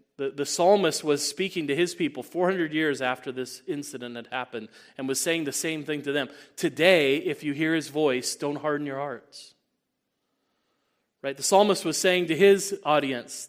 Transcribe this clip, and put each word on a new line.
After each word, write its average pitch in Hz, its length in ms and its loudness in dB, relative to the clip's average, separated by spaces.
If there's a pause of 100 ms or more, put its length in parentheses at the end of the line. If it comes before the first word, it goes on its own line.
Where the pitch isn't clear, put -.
(160)
The, 139 140 -4
the 143 160 -4
psalmist 180 580 2
was 147 240 0
speaking 185 400 -4
to 139 80 0
his 175 180 0
people 135 300 -4
four 175 260 0
hundred 175 220 -2
years 151 300 -2
after 127 320 -4
this 127 340 -10
incident 127 480 -8
had 113 120 -12
happened 123 420 -10 (280)
and 131 120 -6
was 135 100 -2
saying 165 240 -2
the 143 80 -4
same 160 320 -4
thing 147 200 -6
to 143 100 -4
them. 139 160 -2 (260)
"Today, 151 640 4
if 170 260 -6
you 147 80 -2
hear 160 240 0
his 139 140 -4
voice, 135 480 0
don't 147 240 -6
harden 147 260 -4
your 135 80 -8
hearts." - 580 -12 (1700)
Right? 139 120 -6
The 139 80 -8
psalmist 202 400 6
was 156 140 -2
saying 180 300 2
to 156 100 0
his 196 480 6
audience 139 640 0